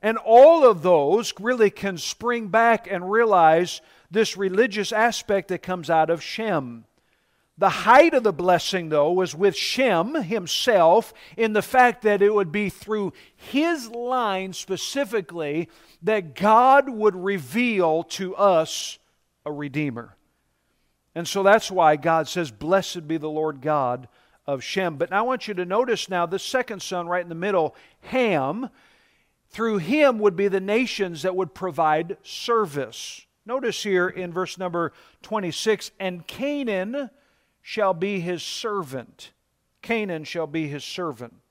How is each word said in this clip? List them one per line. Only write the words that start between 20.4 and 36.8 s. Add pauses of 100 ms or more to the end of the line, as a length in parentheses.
And
so
that's
why
God
says,
"Blessed
be
the
Lord
God (380)
of
Shem."
But
now
I
want
you
to
notice
now
the
second
son
right
in
the
middle, (260)
Ham. (800)
Through
him
would
be
the
nations
that
would
provide
service. (200)
Notice
here
in
verse
number (300)
twenty-six, (100)
"And
Canaan (520)